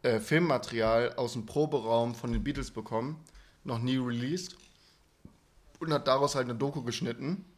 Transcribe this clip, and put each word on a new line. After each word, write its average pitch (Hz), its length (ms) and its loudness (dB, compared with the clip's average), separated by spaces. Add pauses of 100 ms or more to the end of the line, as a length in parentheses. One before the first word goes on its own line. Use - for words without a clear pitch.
äh, 113 160 4
Filmmaterial 120 960 2
aus 120 180 -2
dem 110 120 -6
Proberaum 117 680 2
von 120 160 -6
den 110 120 0
Beatles 135 280 -4
bekommen, 120 480 -4 (440)
noch 117 160 -4
nie 127 180 0
released, 123 580 -4 (1200)
und 160 140 -2
hat 139 140 0
daraus 139 280 4
halt 131 100 2
eine 120 120 -4
Doku 143 260 -2
geschnitten. 123 600 -4 (120)